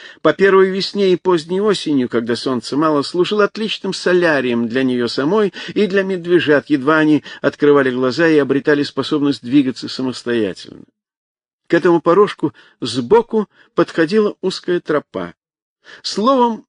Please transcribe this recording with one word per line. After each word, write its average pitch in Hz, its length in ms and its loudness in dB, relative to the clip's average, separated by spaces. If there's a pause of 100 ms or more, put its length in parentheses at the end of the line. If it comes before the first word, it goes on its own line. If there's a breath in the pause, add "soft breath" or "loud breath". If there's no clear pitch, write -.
(220 loud breath)
по 156 120 2
первой 190 360 4
весне 190 440 0
и - 20 4
поздней 175 460 -2
осенью, 160 480 0
когда 117 260 -2
солнце 127 400 -6
мало, 151 280 0
служил 180 360 -2
отличным 202 540 -4
солярием 139 720 0
для 127 160 -2
нее 123 240 -2
самой 180 460 -2 (200 loud breath)
и 202 140 0
для 190 160 0
медвежат, 170 680 0
едва 147 280 2
они 151 260 2 (180 loud breath)
открывали 143 480 2
глаза 127 380 0
и 156 100 4
обретали 139 460 0
способность 143 580 -2
двигаться 127 460 0
самостоятельно. 117 960 -6 (840)
К - 60 0
этому 170 280 2
порожку 175 520 0 (280 soft breath)
сбоку 143 640 0 (280 soft breath)
подходила 185 680 0
узкая 180 400 -4
тропа. 95 540 -6 (680 loud breath)
Словом, 240 680 0